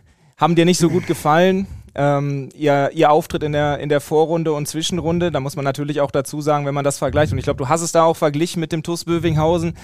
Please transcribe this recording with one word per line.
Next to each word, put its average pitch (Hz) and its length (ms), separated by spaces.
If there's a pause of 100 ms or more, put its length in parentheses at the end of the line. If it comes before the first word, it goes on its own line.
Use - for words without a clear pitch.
(380)
haben 156 180
dir 170 100
nicht 180 120
so 160 140
gut 180 160
gefallen. 180 580 (300)
Ähm, 143 580
ihr, 143 400
ihr 156 160
Auftritt 156 320
in 147 120
der, 147 260
in 147 100
der 147 120
Vorrunde 160 520
und 147 140
Zwischenrunde, 165 640
da 147 80
muss 135 160
man 139 100
natürlich 143 340
auch 139 120
dazu 147 300
sagen, 147 260
wenn 139 80
man 139 100
das 143 140
vergleicht, 147 320
und 131 80
ich 120 60
glaub, 139 120
du 135 120
hast 165 120
es 165 100
da 165 120
auch 165 140
verglichen 160 420
mit 160 120
dem 160 120
T 170 80
U - 20
S - 120
Bövinghausen, 165 680 (100)